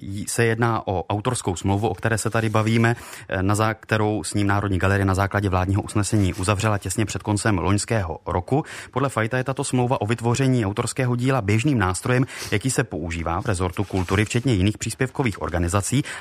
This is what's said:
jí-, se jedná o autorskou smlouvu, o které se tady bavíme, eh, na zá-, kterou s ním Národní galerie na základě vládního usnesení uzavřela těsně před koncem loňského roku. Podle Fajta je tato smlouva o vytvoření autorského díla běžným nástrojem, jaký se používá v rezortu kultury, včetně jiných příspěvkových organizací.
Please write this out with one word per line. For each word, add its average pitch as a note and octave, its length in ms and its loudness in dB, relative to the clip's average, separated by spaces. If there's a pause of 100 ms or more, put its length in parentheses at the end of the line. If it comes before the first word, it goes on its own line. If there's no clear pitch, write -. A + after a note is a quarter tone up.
jí-, G2 280 -8
se - 160 2
jedná A2+ 420 2
o F#2 180 0
autorskou G#2 520 -2
smlouvu, G2+ 320 2
o - 60 -2
které A2 240 -2
se A2 120 -2
tady A2+ 180 0
bavíme, A2+ 480 2 (320)
eh, F#2+ 140 -2
na G2 120 2
zá-, A2 200 2
kterou G#2+ 500 0
s - 100 -6
ním G#2 120 2
Národní G2 320 2
galerie G2 260 2
na F#2+ 100 2
základě G2+ 340 0
vládního F#2 340 0
usnesení G2 520 0
uzavřela G#2 440 0
těsně G2+ 280 -2
před - 160 -8
koncem G#2 360 0
loňského F#2 680 0
roku. F2+ 380 0 (260)
Podle C3+ 180 0
Fajta A2+ 300 0
je B2+ 60 -2
tato C3+ 200 -4
smlouva B2+ 360 2
o G#2 60 -2
vytvoření A#2+ 600 2
autorského B2 500 -2
díla B2+ 260 0
běžným A2+ 360 2
nástrojem, A#2+ 480 2 (240)
jaký A2 200 0
se C3+ 140 0
používá E2 560 -4
v - 60 -8
rezortu F#2+ 380 -2
kultury, G2 400 2
včetně B2 300 0
jiných G2 240 2
příspěvkových B2+ 640 -4
organizací. F2 600 0 (180)